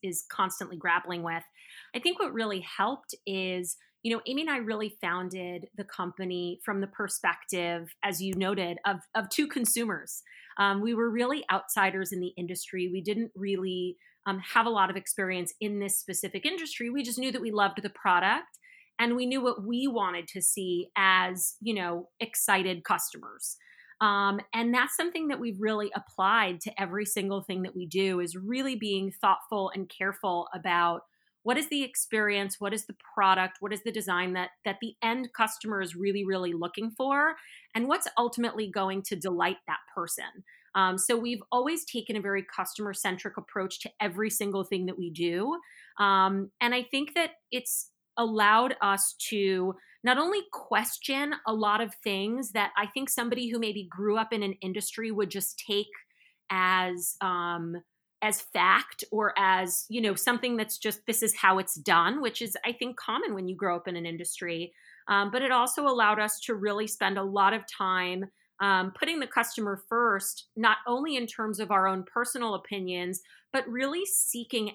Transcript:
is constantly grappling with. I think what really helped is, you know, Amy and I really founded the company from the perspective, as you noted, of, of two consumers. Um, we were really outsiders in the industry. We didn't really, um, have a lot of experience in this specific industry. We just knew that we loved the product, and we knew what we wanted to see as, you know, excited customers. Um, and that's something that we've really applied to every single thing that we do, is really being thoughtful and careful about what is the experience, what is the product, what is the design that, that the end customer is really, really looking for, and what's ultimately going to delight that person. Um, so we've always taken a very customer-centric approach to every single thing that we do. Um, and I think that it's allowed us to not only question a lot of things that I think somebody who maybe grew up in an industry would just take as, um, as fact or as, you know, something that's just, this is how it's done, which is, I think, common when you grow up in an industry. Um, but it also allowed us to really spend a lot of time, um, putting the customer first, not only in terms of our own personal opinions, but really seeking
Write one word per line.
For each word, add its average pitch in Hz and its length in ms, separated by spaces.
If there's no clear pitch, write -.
is 175 260
constantly 185 480
grappling 175 460
with. 165 220
I 247 60
think 349 180
what 359 160
really 208 320
helped 247 360
is, 185 480
you 226 140
know, 226 100
Amy 269 140
and 320 100
I 285 60
really 220 460
founded 180 640
the 202 80
company 180 800
from 202 160
the 196 60
perspective, 175 1040
as 190 200
you 190 120
noted, 185 520
of, 196 100
of 208 140
two 302 180
consumers. 226 760
Um, 196 240
we 226 140
were 233 160
really 247 420
outsiders 190 580
in 190 100
the 180 180
industry. 180 520
We 185 120
didn't 208 320
really, 185 640
um, 190 140
have 226 260
a 233 60
lot 196 180
of 190 80
experience 185 640
in 208 200
this 196 180
specific 190 480
industry. 311 420
We 269 140
just 233 160
knew 254 120
that 233 120
we 226 80
loved 202 320
the 202 80
product, 196 560
and 240 180
we 247 100
knew 262 160
what 226 240
we 247 200
wanted 185 420
to 190 120
see 180 560
as, 185 640
you 220 140
know, 175 340
excited 185 640
customers. - 760
Um, 202 400
and 233 180
that's 247 240
something 330 320
that 269 120
we've 220 200
really 214 340
applied 190 680
to - 180
every 196 240
single 196 380
thing 185 220
that 180 120
we 180 100
do, 185 340
is 170 140
really 247 420
being 196 360
thoughtful 196 640
and 190 160
careful 190 640
about 175 480
what 247 140
is 311 140
the 285 120
experience, 208 760
what 202 160
is 214 100
the - 120
product, 190 460
what 202 120
is 202 100
the 226 80
design 185 440
that, 180 160
that 196 160
the 226 100
end 240 320
customer 214 460
is 170 160
really, 196 260
really 185 300
looking 175 380
for, 277 440
and 233 140
what's 339 180
ultimately 233 520
going 190 300
to 196 160
delight 180 400
that 156 120
person. - 500
Um, 190 240
so 233 180
we've 233 340
always 277 360
taken - 280
a 214 60
very 196 240
customer-centric 190 840
approach 190 420
to - 100
every 208 260
single 202 360
thing 185 200
that 180 140
we 175 100
do. 175 480
Um, 196 520
and 240 140
I 247 80
think 277 320
that 330 160
it's - 400
allowed 220 640
us 196 320
to 190 440
not 254 140
only 370 220
question 269 800
a 220 80
lot 214 260
of 220 140
things 208 480
that 202 240
I 208 80
think 262 240
somebody 240 400
who 233 100
maybe 208 320
grew 208 280
up 208 160
in 202 80
an 196 180
industry 208 500
would 202 200
just - 360
take 208 220
as, 185 720
um, 175 540
as 214 200
fact - 680
or 214 280
as, 190 500
you 220 100
know, 214 160
something 240 400
that's 220 220
just, 208 300
this 220 160
is 214 120
how 190 240
it's 185 180
done, 175 440
which 233 220
is, 226 120
I 240 60
think, 247 260
common 262 340
when 185 160
you 185 80
grow 175 180
up 175 140
in 180 80
an 170 80
industry. 170 720
Um, 202 220
but 247 100
it 262 100
also 254 360
allowed 220 340
us 214 200
to 240 140
really 208 320
spend 196 300
a 196 60
lot 196 320
of 220 120
time, 185 600
um, 190 340
putting 320 260
the 254 60
customer 214 640
first, 226 640
not 220 220
only 269 300
in 240 100
terms 214 340
of 208 100
our 190 180
own 190 240
personal 233 440
opinions, 185 640
but 262 120
really 277 380
seeking 233 720